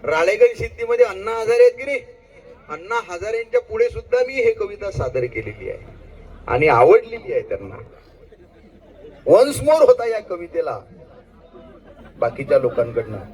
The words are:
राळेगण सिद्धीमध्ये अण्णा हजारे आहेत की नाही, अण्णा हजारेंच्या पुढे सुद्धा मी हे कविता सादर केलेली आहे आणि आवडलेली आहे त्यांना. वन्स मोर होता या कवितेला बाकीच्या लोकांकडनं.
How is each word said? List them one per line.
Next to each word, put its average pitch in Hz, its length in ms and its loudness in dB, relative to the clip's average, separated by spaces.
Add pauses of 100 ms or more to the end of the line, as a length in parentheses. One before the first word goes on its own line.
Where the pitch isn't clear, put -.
राळेगण 208 540 2
सिद्धीमध्ये 226 460 0
अण्णा 415 260 -6
हजारे 226 320 2
आहेत 247 100 6
की 523 120 -12
नाही, 277 140 -6 (680)
अण्णा 185 320 -6 (100)
हजारेंच्या 226 500 -4
पुढे 226 280 -2
सुद्धा - 380 -2
मी 523 80 -10
हे 247 180 2
कविता 202 380 -8
सादर 127 340 -4
केलेली 107 460 -10
आहे - 80 -10 (720)
आणि 135 200 2
आवडलेली 175 640 4
आहे 127 80 0
त्यांना. 101 340 -10 (1500)
वन्स 262 360 4
मोर 311 200 4
होता 247 240 4
या 220 140 -4
कवितेला 170 580 -8 (1400)
बाकीच्या 131 420 -2
लोकांकडनं. 117 600 -4 (160)